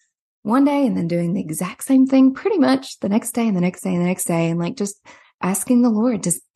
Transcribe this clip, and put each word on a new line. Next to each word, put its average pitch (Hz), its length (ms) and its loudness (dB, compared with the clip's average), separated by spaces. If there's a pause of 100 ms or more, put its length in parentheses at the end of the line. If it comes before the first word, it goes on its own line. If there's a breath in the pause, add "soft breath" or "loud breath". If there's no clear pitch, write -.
(440)
one 254 220 2
day 285 200 2
and 196 100 0
then 180 120 -2
doing 170 260 -2
the 190 80 -2
exact 180 420 -8
same 262 220 4
thing 262 280 4
pretty 392 260 -2
much 262 400 0
the 202 100 -4
next 208 220 -2
day 233 160 -2
and 196 100 0
the 175 40 0
next 180 200 -2
day 185 120 -4
and 175 80 0
the 175 60 0
next 185 180 -4
day. 165 260 0
And, 170 80 -2
like, 170 160 -4
just - 280 -8 (380 loud breath)
asking 220 400 0
the 247 80 4
Lord, 220 320 0
"Does 170 200 -4 (140)